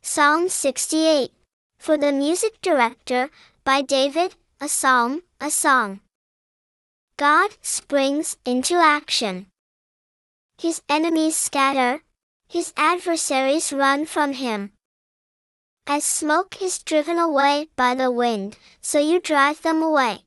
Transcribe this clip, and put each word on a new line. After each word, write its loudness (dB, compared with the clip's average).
Psalm 2
sixty-eight. 0
For 0
the 0
music -2
director, 0
by 0
David, 0
a -8
psalm, 0
a -6
song. 0
God 2
springs -2
into -2
action. 0
His -4
enemies 2
scatter. 0
His -4
adversaries 0
run 0
from -2
him. -6
As 0
smoke -2
is -6
driven 0
away 2
by 0
the 0
wind, -2
so -2
you 2
drive 0
them 0
away. 0